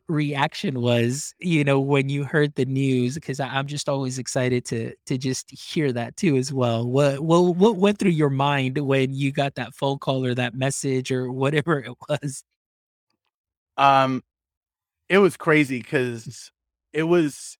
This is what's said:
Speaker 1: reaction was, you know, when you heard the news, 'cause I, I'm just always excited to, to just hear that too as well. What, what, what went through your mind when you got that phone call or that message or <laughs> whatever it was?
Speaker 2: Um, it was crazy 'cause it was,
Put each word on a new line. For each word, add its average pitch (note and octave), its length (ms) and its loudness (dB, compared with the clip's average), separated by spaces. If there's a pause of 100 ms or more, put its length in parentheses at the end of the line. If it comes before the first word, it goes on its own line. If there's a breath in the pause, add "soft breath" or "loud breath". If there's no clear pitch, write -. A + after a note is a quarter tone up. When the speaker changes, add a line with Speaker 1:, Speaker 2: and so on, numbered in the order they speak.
Speaker 1:
reaction D3 720 -2
was, A#2+ 560 0
you E3 260 0
know, C#3 160 4
when C#3 300 2
you C#3+ 140 -2
heard D3 300 0
the C3 120 0
news, C3 520 0
'cause C#3 220 -8
I, C3 80 -6
I'm C3+ 180 -4
just C#3+ 220 -6
always C3+ 300 -4
excited B2+ 480 -2
to, A#2 280 -6 (120)
to C#3+ 100 -2
just C3 340 -6
hear D3 420 -4
that A#2 260 -6
too D#3 180 2
as C3 160 -2
well. A#2+ 360 0
What, C#3 320 2
what, E3+ 360 4
what G3+ 220 4
went G3+ 200 2
through F#3 120 2
your D3+ 200 2
mind C3+ 480 0
when C3+ 360 0
you C#3 180 -2
got C#3 220 -2
that B2+ 200 -10
phone C#3 240 -2
call C3 280 -2
or B2 80 0
that B2 200 -2
message C3 560 -2
or B2+ 220 -2
<laughs> - 0 -
whatever C#3+ 500 0
it B2 120 -14 (140)
was? C#3+ 360 -6 (1300)
Speaker 2:
Um, C3+ 460 4 (880)
it F3+ 100 4
was F#3+ 200 4
crazy C#3 440 2
'cause B2 720 -6 (400)
it D#3 120 -2
was, E3 560 0